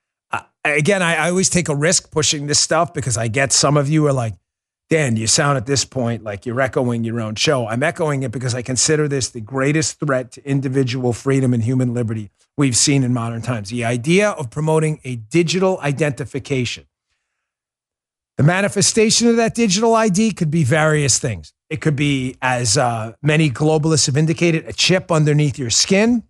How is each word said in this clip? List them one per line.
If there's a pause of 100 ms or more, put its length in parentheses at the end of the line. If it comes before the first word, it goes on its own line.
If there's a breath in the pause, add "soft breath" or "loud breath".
(320)
Uh, (240)
again,
I,
I
always
take
a
risk
pushing
this
stuff
because
I
get
some
of
you
are
like, (560)
"Dan,
you
sound
at
this
point
like
you're
echoing
your
own
show."
I'm
echoing
it
because
I
consider
this
the
greatest
threat
to
individual
freedom
and
human
liberty (260)
we've
seen
in
modern
times.
The
idea
of
promoting
a
digital
identification. (1500)
The
manifestation
of
that
digital
I
D
could
be
various
things. (160)
It
could
be,
as,
uh,
many
globalists
have
indicated,
a
chip
underneath
your
skin.